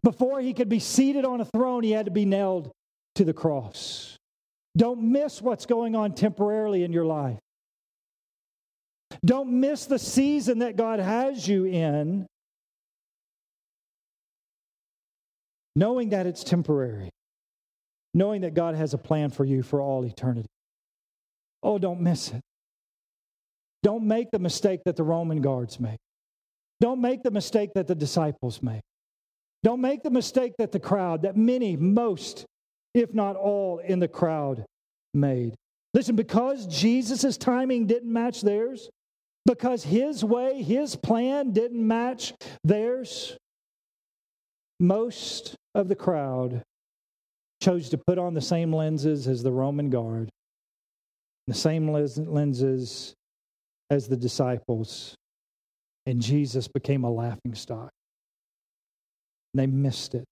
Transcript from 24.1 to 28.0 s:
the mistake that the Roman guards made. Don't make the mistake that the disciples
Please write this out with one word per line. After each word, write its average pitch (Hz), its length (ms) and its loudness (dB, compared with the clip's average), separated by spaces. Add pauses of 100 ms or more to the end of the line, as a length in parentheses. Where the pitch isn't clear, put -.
the 208 80 0
mistake 180 460 0
that 175 120 -2
the 165 60 0
Roman 160 380 0
guards 127 380 -2
made. 110 180 -4 (840)
Don't 254 180 2
make 247 240 0
the 247 80 0
mistake 208 440 0
that 180 120 0
the 180 80 0
disciples 147 680 -2